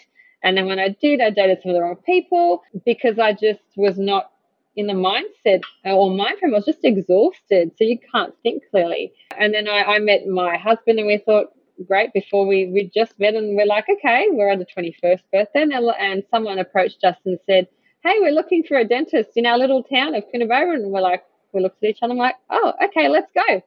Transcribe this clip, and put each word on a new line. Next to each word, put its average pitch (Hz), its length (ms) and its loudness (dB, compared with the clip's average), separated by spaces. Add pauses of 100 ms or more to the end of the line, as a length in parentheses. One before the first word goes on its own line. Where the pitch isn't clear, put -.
(440)
And 185 140 2
then 190 80 0
when 190 120 -4
I 190 120 0
did, 277 320 0
I 226 80 2
dated 196 320 2
some 185 100 -6
of 175 40 0
the 175 60 2
wrong 175 140 -4 (100)
people 349 580 0 (220)
because 226 320 0
I 220 160 2
just 208 280 -2 (160)
was 196 200 0
not 196 320 -2 (460)
in 208 120 -6
the 202 60 -4
mindset 196 680 0 (240)
or 190 260 2
mind 208 280 -4
frame. 294 140 0
I 208 40 2
was 208 80 -2
just - 180 -4
exhausted. 196 960 2
So 220 80 2
you 233 120 0 (140)
can't 214 220 -4 (100)
think 233 260 -4
clearly. 175 440 -2 (260)
And 208 140 2
then 214 160 -4
I, 202 140 2
I 208 160 2
met 208 280 2
my 180 300 -2
husband 220 420 0
and 208 80 -4
we 208 100 2
thought, 208 300 0 (400)
great 208 260 -2
before 196 320 -2
we, 190 220 0
we 185 260 -2
just 226 260 -2
met, 214 160 0
and 214 200 -4
we're 208 100 2
like, 208 240 0
"Okay, 330 420 0
we're 208 180 2
at 190 120 0
a 180 40 -8
twenty-first 175 640 -2
birthday." 214 320 0
And, 294 100 -2
and 202 580 -2
someone 214 280 -2
approached 185 440 -2
us 180 220 2
and 185 200 -4
said, 185 220 2 (360)
"Hey, 370 160 0
we're 339 120 2
looking 320 320 0
for 285 140 -2
a 233 80 2
dentist 240 500 -2
in 233 100 0
our 233 120 2
little 262 260 0
town 277 320 -2
of 208 80 -4 (100)
Coonabarabran." 247 500 0
And 196 80 -6
we're 196 100 -2
like, 185 220 0 (300)
we 196 80 -2
looked 185 220 -4
at 208 60 0
each 214 120 -6
other 240 100 -2
and 247 80 -4
like, 247 160 0 (140)
"Oh, 427 240 0 (120)
okay, 311 240 0
let's 311 260 0
go." 349 320 0